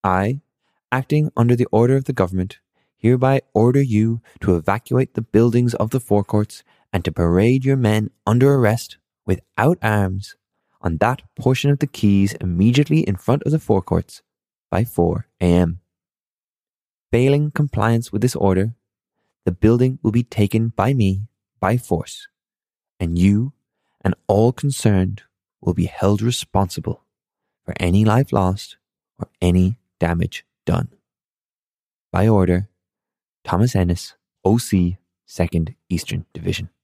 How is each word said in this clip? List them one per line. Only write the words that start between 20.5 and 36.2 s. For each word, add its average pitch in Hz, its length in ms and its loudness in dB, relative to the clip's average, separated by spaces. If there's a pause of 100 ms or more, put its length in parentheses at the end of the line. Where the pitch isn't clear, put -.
by 113 240 -2
me 101 340 0 (320)
by 98 180 0
force, - 520 -6 (720)
and 85 180 -4
you 101 340 2 (500)
and 95 120 -2 (120)
all 110 260 2
concerned 101 680 -2 (380)
will 87 140 -2
be 87 120 -2
held 101 340 0
responsible - 840 -4 (600)
for - 160 -10
any 92 240 2
life 113 280 2
lost 98 440 -2 (420)
or - 100 -12 (120)
any 90 380 2 (200)
damage 85 460 -4 (220)
done. 85 220 -2 (1200)
By 98 160 2
order, 92 400 2 (760)
Thomas 113 320 0
Ennis, 87 400 -2 (300)
O 107 140 2
C, 90 400 -2 (260)
Second 82 500 -4 (140)
Eastern - 460 -8